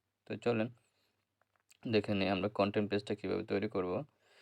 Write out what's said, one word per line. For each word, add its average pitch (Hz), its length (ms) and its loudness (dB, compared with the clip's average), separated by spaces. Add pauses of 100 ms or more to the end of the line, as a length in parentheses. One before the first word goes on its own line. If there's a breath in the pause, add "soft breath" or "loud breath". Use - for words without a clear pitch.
(260)
তো - 100 -6
চলেন 113 320 0 (1200)
দেখে 107 220 2
নিই 95 160 2
আমরা 98 200 0
কনটেন্ট 104 420 2
পেজটা 104 240 -2
কীভাবে 98 280 -2
তৈরি 104 260 -2
করব। 95 340 -2 (380 soft breath)